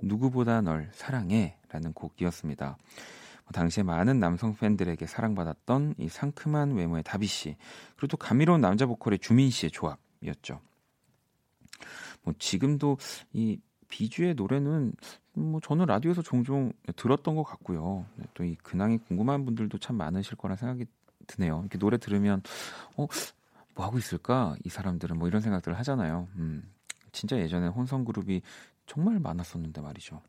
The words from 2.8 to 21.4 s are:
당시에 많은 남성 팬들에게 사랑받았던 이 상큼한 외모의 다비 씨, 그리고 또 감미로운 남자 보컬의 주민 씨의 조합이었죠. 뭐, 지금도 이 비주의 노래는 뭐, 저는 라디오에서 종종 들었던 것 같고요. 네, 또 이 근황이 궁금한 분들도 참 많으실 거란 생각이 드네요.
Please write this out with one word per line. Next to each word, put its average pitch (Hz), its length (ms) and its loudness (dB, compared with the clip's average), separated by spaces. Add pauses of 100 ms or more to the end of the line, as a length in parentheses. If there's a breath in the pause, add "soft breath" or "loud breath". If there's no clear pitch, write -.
당시에 85 300 2
많은 92 360 4
남성 95 360 2
팬들에게 90 500 0
사랑받았던 113 920 -2
이 - 120 -4
상큼한 143 680 0
외모의 85 280 0
다비 101 240 -2
씨, 76 280 -6 (400 loud breath)
그리고 - 120 -2
또 156 100 -4
감미로운 160 440 6
남자 107 240 6
보컬의 113 340 0
주민 131 300 8
씨의 87 220 0
조합이었죠. - 880 -8 (1600 loud breath)
뭐, 82 160 -2
지금도 139 580 2 (340 loud breath)
이 110 280 0 (280)
비주의 170 460 0
노래는 139 580 0 (420 loud breath)
뭐, 156 280 -2
저는 165 240 2
라디오에서 165 380 2
종종 131 500 0 (240)
들었던 143 380 2
것 156 80 0
같고요. 90 600 -4 (100)
네, - 180 -12
또 - 100 -6
이 85 120 -2
근황이 104 420 0
궁금한 123 480 0
분들도 113 320 -2
참 - 180 -6
많으실 95 400 -2
거란 95 220 -4
생각이 123 280 -4 (420)
드네요. 80 340 0